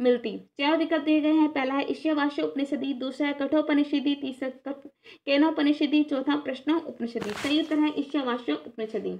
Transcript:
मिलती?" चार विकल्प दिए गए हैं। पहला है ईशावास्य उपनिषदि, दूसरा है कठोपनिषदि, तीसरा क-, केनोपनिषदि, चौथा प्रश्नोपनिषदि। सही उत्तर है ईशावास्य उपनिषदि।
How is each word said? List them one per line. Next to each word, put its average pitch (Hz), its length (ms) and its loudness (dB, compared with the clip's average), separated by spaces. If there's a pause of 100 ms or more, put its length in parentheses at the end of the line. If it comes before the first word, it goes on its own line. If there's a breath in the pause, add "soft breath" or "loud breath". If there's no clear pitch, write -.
मिलती?" 233 380 2
चार 285 400 0
विकल्प 320 240 0
दिए 311 180 4
गए 302 120 2
हैं। 302 200 4
पहला 269 220 -2
है 277 180 0
ईशावास्य 294 500 0
उपनिषदि, 277 520 -2
दूसरा 262 320 -4
है 285 60 0
कठोपनिषदि, 285 840 2
तीसरा 262 340 -6
क-, 277 340 -10 (440 loud breath)
केनोपनिषदि, 294 760 4
चौथा 285 340 0
प्रश्नोपनिषदि। 247 920 -4
सही 294 300 0
उत्तर 311 180 0
है 302 220 2
ईशावास्य 262 520 -2
उपनिषदि। 220 680 -6